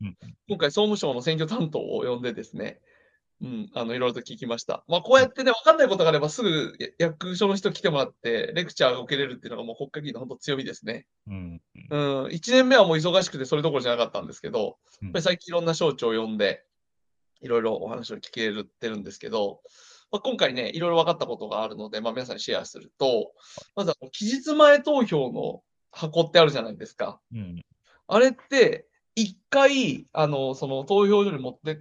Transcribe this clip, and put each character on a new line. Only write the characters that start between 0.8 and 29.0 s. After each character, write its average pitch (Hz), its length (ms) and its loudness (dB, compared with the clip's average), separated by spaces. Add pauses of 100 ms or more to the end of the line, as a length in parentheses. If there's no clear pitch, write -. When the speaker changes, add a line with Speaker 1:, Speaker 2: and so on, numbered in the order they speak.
Speaker 2:
務 214 140 0
省 143 180 -2
の 120 80 -4
選 160 180 -2
挙 160 80 -2
担 165 220 -4
当 - 80 -4
を 107 240 -4
呼 123 140 -2
ん 123 60 -10
で 123 100 -6
で 110 100 -12
す - 140 -18
ね、 - 240 -10 (600)
う - 60 -10
ん、 110 260 -10
あ 120 120 -6
の、 113 100 -6
い 127 60 -6
ろ 127 80 0
い - 20 0
ろ 113 40 -6
と 120 60 -10
聞 117 160 -16
き 127 100 -12
ま 117 120 -4
し - 60 -14
た。 - 240 -8
ま 170 80 0
あ、 180 40 -2
こ 220 140 4
う 262 40 10
や 262 80 6
っ 254 60 -8
て 262 120 -6
ね、 254 60 4
Speaker 1:
う - 20 4
ん。 - 20 -2
Speaker 2:
わ 226 80 -6
か 320 120 8
ん - 20 0
な 302 80 6
い 240 40 6
こ 190 80 0
と 175 60 0
が 160 80 6
あ - 20 6
れ 151 60 2
ば 147 100 0
す 240 140 -6
ぐ 160 380 -2
や-、 - 80 -8 (100)
役 170 380 -2
所 202 100 2
の 196 80 2
人 196 160 -2
来 190 100 -8
て 196 80 0
も 151 100 2
ら 127 80 0
っ 123 60 -12
て、 - 440 -4
レ 175 80 0
ク 147 100 -12
チ - 80 -2
ャ 139 60 6
ー 123 40 4
が 123 60 -4
受 120 160 -6
け - 20 0
れ 139 80 -2
る 127 100 -6
っ - 20 -12
て - 100 -18
い 113 40 -12
う - 20 -12
の 117 60 -10
が 123 40 -10
も 113 120 -12
う - 20 -16
国 143 160 -10
会 151 100 -10
議 147 60 -10
員 123 60 -10
の 117 40 -14
本 127 120 -12
当 123 80 -12
強 143 180 -4
み 131 80 -6
で 90 100 -10
す - 100 -20
ね。 113 220 -10 (220)
Speaker 1:
う 98 60 -10
ん 87 280 -12 (260)
う 147 80 -6
ん。 139 280 -2
Speaker 2:
う - 60 -8
ん、 - 20 -8
一 170 180 -8
年 254 180 8
目 262 80 6
は 214 80 10
も 165 100 4
う - 20 4
忙 175 260 2
し - 60 -6
く 127 100 -12
て 131 60 -8
そ 147 100 -2
れ 147 80 0
ど 160 80 0
こ 143 60 0
ろ 127 40 0
じ 123 80 -2
ゃ 120 40 2
な 120 60 0
か 117 80 2
っ - 40 -8
た 98 120 -6
ん - 40 -12
で - 60 -16
す - 100 -20
け 95 80 -10
ど、 110 280 -4 (240)
Speaker 1:
う - 20 -10
ん。 - 20 -10
Speaker 2:
や 92 40 -10
っ - 20 -8
ぱ 190 80 -4
り - 20 -2
最 180 160 0
近 - 140 -14
い - 20 -2
ろ 170 60 0
ん 170 60 -2
な 165 80 0
省 160 200 0
庁 113 240 -2
を - 20 0
呼 110 120 -4
ん 107 40 -6
で、 101 280 0 (760)
い 135 60 -14
ろ 120 120 0
い 113 40 2
ろ 110 140 0
お 120 120 -8
話 117 220 -10
を 107 60 -10
聞 - 160 -18
け 110 180 -4
る 104 120 -6
っ - 20 -18
て - 240 -12
る 110 80 -8
ん 98 80 -10
で 98 80 -14
す - 80 -20
け - 100 -14
ど、 104 300 -4 (540)
ま 208 40 -2
あ、 - 20 -12
今 247 160 -2
回 131 180 2
ね、 123 160 -4
い - 80 -8
ろ 170 100 0
い - 20 2
ろ 170 80 4
分 160 80 4
か 139 60 4
っ 127 60 -8
た 127 80 -4
こ 120 100 -6
と 107 120 -10
が 107 160 -2
あ 110 40 -4
る 110 60 -12
の 107 160 -12
で、 107 100 -6
ま 113 100 -4
あ、 - 20 -2
皆 123 120 -8
さ 107 100 -10
ん - 20 -8
に 107 40 -12
シ - 120 -6
ェ 92 80 -2
ア - 40 -8
す - 140 -18
る - 200 -20
と、 135 80 2
Speaker 1:
は 131 60 4 (100)
い。 - 40 -8 (480)
Speaker 2:
ま 196 100 -4
ず 170 60 0
あ - 100 -2
の、 - 100 -16
期 - 160 -6
日 277 280 -2
前 294 260 8
投 285 240 2
票 135 280 0
の 113 300 -8 (280)
箱 160 300 0
っ 156 100 0
て 175 80 6
あ 165 60 10
る 143 80 4
じ 135 60 -4
ゃ 113 40 -2
な 113 80 -10
い 104 60 -14
で 107 100 -14
す - 80 -20
か。 101 260 -8 (120)
Speaker 1:
う - 20 -12
ん 113 40 -10
う 107 40 -8
ん。 87 220 -12 (420)
Speaker 2:
あ 202 140 4
れ 262 80 8
っ 262 40 2
て、 226 540 2 (300)